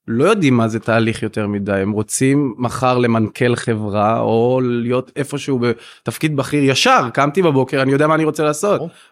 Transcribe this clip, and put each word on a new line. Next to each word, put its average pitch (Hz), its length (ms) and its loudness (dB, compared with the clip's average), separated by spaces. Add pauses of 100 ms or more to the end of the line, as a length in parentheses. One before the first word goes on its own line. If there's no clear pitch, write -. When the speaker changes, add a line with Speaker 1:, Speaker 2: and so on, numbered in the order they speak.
Speaker 1:
לא 117 160 0
יודעים 170 340 4
מה 113 100 2
זה 113 120 -4
תהליך 113 440 0
יותר 107 240 -4
מדי. 101 240 -4
הם 98 200 0
רוצים 135 680 0
מחר 123 400 0
למנכ"ל 117 580 0
חברה, 107 640 -2
או 117 440 2
להיות 123 520 -2
איפשהו 139 440 -4
בתפקיד 120 760 -4
בכיר. 143 280 0
ישר, 139 500 2
קמתי 147 280 0
בבוקר, 135 400 2
אני 135 100 0
יודע 147 160 2
מה 156 80 2
אני 160 80 0
רוצה 156 200 -2
לעשות. 151 340 0
Speaker 2:
ברור. 160 120 -6 (220)